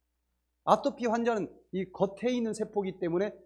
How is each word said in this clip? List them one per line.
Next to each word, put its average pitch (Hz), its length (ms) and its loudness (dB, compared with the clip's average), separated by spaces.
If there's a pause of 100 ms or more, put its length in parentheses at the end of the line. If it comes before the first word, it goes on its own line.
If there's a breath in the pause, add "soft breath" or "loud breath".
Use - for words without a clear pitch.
(640)
아토피 214 420 2
환자는 226 480 0 (200)
이 185 180 -2
겉에 202 420 0
있는 226 200 0
세포이기 202 460 -4
때문에 185 340 0 (120)